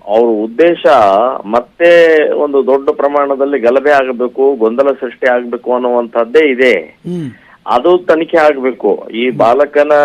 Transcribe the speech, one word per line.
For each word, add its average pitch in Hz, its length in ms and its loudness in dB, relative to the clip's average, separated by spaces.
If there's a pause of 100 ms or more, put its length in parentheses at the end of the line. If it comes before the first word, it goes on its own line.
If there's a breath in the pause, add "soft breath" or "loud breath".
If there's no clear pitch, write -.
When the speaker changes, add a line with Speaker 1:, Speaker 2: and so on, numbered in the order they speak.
Speaker 1:
ಅವ್ರ 110 380 0
ಉದ್ದೇಶ 160 420 0 (580)
ಮತ್ತೆ 160 720 2 (140)
ಒಂದು 143 340 0
ದೊಡ್ಡ 139 240 0
ಪ್ರಮಾಣದಲ್ಲಿ 143 680 -2
ಗಲಭೆ 131 320 0
ಆಗಬೇಕು, 131 680 0
ಗೊಂದಲ 120 360 0
ಸೃಷ್ಟಿ 131 340 -8
ಆಗ್ಬೇಕು 123 480 -2
ಅನ್ನುವಂಥದ್ದೇ 123 760 0
ಇದೆ. 123 280 0
Speaker 2:
ಹ್ಮ್. 160 500 -12 (360 loud breath)
Speaker 1:
ಅದು 165 320 0
ತನಿಖೆ 165 380 -2
ಆಗ್ಬೇಕು. 131 800 -2
ಈ 123 160 -2
ಬಾಲಕನ 143 640 0 (120)